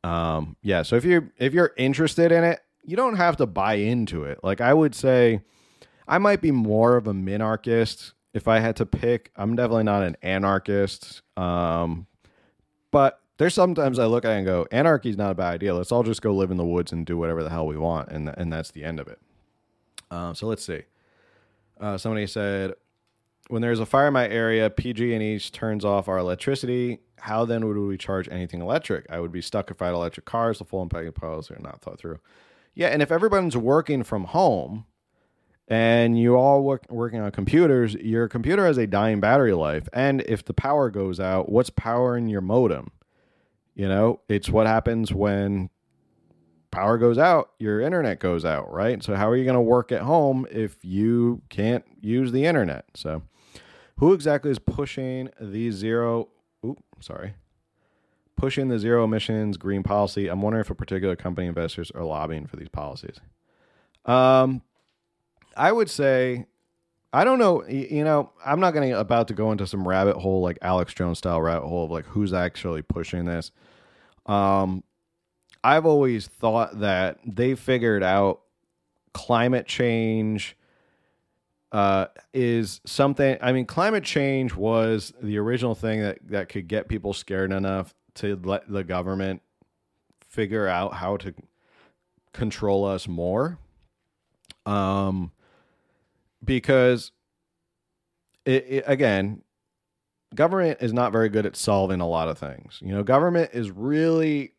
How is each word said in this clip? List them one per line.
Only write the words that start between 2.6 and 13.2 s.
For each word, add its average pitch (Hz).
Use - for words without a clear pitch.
you 170
don't 240
have 175
to 123
buy 101
into 104
it. 71
Like, 95
I 120
would 156
say 123
I 175
might 202
be 160
more 117
of 113
a 104
minarchist 107
if 107
I 113
had 113
to 107
pick. 120
I'm 107
definitely 117
not 101
an 87
anarchist. 98
Um, 85
but 139